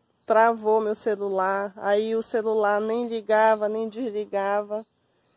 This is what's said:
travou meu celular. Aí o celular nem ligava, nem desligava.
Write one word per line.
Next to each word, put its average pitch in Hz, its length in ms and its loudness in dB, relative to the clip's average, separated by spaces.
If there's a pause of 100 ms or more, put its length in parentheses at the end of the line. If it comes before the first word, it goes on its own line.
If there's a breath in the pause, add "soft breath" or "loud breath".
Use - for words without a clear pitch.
(240)
travou 220 560 4
meu 214 160 -2
celular. 196 800 -2
Aí 214 400 0
o 220 80 -2
celular 214 560 0
nem 226 260 -2
ligava, 220 640 2
nem 220 220 -4
desligava. 208 960 -4 (520)